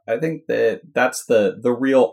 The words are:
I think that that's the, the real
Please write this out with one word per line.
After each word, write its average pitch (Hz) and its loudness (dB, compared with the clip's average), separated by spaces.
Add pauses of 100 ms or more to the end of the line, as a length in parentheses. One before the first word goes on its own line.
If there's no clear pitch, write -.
I 113 -2
think 160 -6
that 113 -2
that's 127 -2
the, 104 2
the 123 0
real 131 2